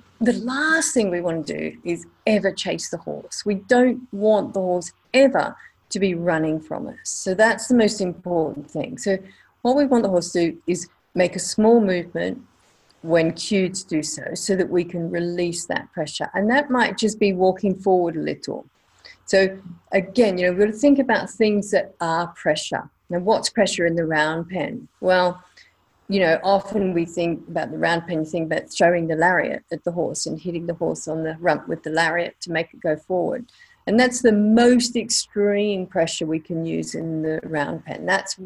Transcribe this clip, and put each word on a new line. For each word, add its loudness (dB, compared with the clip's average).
the 2
last -2
thing 2
we -2
wanna -2
do -8
is -6
ever 2
chase -6
the -8
horse. -12
We 0
don't 2
want 0
the 0
horse -2
ever 4
to -6
be 2
running 0
from -8
us. -14
So -6
that's 2
the 2
most 4
important -4
thing. -8
So -2
what 2
we 4
want 2
the 0
horse 0
to 2
do -16
is -4
make 2
a -6
small 4
movement -2
when 2
cued -2
to -10
do -2
so, -8
so -2
that 0
we 0
can -6
release -4
that -4
pressure. -6
And 0
that 2
might 0
just -2
be 2
walking 0
forward 2
a -4
little. -8
So 2
again, 2
you 0
know, 2
we've 2
got -2
to -10
think 6
about 0
things 0
that 0
are 0
pressure. -4
Now, -2
what's 2
pressure 2
in 2
the 0
round 0
pen? -6
Well, 2
you 2
know, 4
often 0
we 0
think -4
about -4
the -10
round 0
pen, -4
you -2
think -4
about -4
throwing 2
the 0
lariat 2
at -8
the -4
horse -4
and -8
hitting -6
the -6
horse -4
on -4
the -6
rump 0
with -6
the -8
lariat -2
to -8
make -4
it -20
go 0
forward. -4
And 4
that's 2
the 8
most 6
extreme -2
pressure -2
we -2
can -4
use -6
in -4
the -2
round -4
pen. -10
That's -2